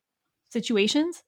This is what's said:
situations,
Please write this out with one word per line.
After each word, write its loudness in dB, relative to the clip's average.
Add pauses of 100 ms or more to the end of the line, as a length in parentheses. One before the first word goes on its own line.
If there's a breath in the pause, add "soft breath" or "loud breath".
(500)
situations, 0